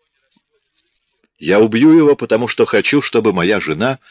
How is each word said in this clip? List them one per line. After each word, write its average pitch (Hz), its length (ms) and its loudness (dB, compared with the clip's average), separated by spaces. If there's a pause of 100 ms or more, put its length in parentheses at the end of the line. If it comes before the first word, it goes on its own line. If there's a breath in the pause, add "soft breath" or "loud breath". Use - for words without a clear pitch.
(1400)
Я 90 220 0
убью 113 320 4
его, 151 240 4
потому 113 320 -4
что - 180 -2
хочу, 123 360 -2
чтобы 107 300 -2
моя 92 280 -2
жена 87 380 -6 (120)